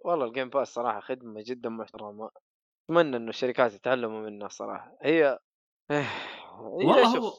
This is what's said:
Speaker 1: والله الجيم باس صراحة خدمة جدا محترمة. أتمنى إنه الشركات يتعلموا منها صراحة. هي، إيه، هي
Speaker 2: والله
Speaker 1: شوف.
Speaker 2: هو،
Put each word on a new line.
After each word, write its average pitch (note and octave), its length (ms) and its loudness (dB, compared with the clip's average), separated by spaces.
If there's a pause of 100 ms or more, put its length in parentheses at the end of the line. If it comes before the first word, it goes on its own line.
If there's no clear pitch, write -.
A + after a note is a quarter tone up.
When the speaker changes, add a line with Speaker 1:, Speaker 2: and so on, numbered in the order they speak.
Speaker 1:
والله D#3+ 220 2
الجيم B2 240 -4
باس B2+ 180 2
صراحة A#2 320 -2
خدمة A#2 460 -8
جدا B2 220 -6
محترمة. G#2+ 640 -10 (600)
أتمنى D#3+ 260 4
إنه A2+ 120 -6
الشركات A#2+ 460 2
يتعلموا A#2 460 -2
منها G#2 280 -10
صراحة. - 540 -12
هي، C#3+ 360 4 (520)
إيه، D3 100 2
هي A2+ 880 -6
Speaker 2:
والله A#3+ 280 6
Speaker 1:
شوف. A#3+ 100 -2
Speaker 2:
هو، G#3+ 140 -4